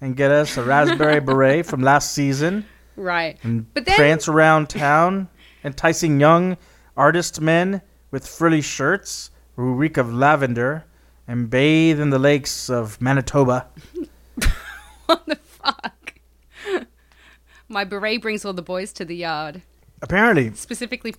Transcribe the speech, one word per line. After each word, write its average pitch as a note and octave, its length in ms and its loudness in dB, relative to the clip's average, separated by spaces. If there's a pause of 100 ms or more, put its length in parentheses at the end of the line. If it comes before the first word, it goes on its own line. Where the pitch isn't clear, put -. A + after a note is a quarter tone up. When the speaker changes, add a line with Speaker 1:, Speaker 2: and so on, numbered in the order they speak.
Speaker 1:
and C3 140 -6
get C#3 160 2
us D3 260 2
a B2+ 60 -4
raspberry D3+ 560 2
Speaker 2:
<laughs> - 20 0
Speaker 1:
beret C3+ 460 2
from C3+ 140 -4
last C#3 320 2
season. D3 520 -2 (300)
Speaker 2:
Right. F3 480 -4
Speaker 1:
And A#2 320 -4
Speaker 2:
But C#4+ 100 -4
then G4 100 2
Speaker 1:
prance D3+ 320 4
around D#3 420 4
town, E3+ 580 0 (360)
enticing D3+ 560 0
young E3+ 380 4 (400)
artist D#3+ 420 2
men F3 420 0 (280)
with - 180 -10
frilly E3 340 0
shirts - 680 -6 (260)
who B2+ 200 -4
reek D3+ 220 -2
of A#2+ 160 0
lavender C3+ 720 0 (440)
and A#2+ 200 -4
bathe D3+ 520 2
in D3 100 0
the C3+ 100 2
lakes C#3+ 500 0
of A#2 300 -4
Manitoba. C3 720 0
Speaker 2:
<laughs> - 60 -20 (1300)
What E4 220 0
the D4+ 80 -4
fuck? - 800 -10 (1600)
My G3+ 140 -6
beret G#3 400 -6
brings G#3+ 200 -8
all G3+ 100 -8
the F3+ 100 -10
boys F#3 300 -8
to F#3+ 120 -12
the E3 100 -12
yard. E3 460 -8 (400)
Speaker 1:
Apparently. F3+ 540 2
Speaker 2:
Specifically A#3 560 -10
Speaker 1:
So - 80 -18